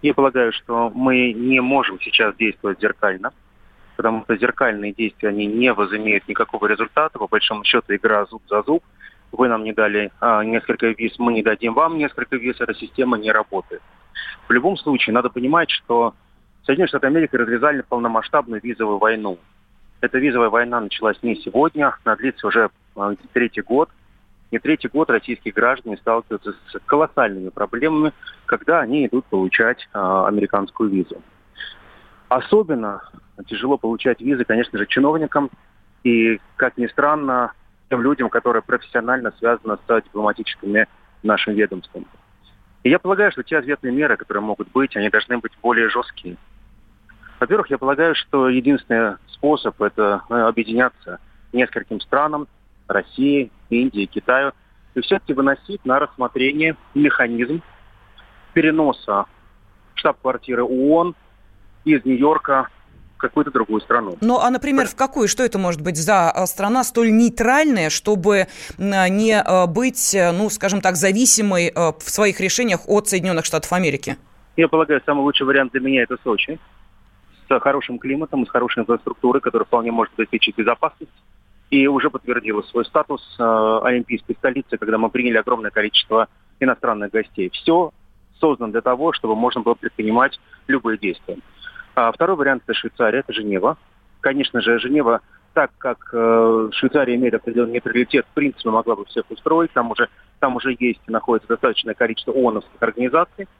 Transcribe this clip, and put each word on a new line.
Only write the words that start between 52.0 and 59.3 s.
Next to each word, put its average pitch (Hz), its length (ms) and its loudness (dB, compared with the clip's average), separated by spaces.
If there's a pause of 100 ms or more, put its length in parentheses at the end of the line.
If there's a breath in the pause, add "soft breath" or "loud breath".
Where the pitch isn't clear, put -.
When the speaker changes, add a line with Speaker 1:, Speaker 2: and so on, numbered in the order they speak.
Speaker 1:
России, 131 640 0 (180)
Индии, 117 360 0
Китаю, 131 480 0 (420)
и 127 60 -2
все-таки - 320 -2
выносить 139 500 -2
на 131 160 2
рассмотрение 143 800 -2 (160)
механизм 131 680 0 (920)
переноса 151 720 2 (680)